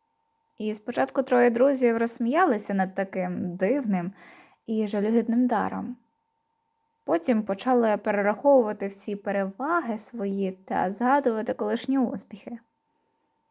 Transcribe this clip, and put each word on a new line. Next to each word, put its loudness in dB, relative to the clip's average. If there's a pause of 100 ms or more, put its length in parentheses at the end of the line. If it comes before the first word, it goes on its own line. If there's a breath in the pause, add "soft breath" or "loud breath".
(580)
І -4
спочатку -2
троє 4
друзів 4
розсміялися 0
над 0
таким -4
дивним 0 (540 loud breath)
і -2
жалюгідним 2
даром. -2 (1080)
Потім 0
почали 0
перераховувати 2
всі -8
переваги -4
свої -4
та -4
згадувати 0
колишні -2
успіхи. -6 (920)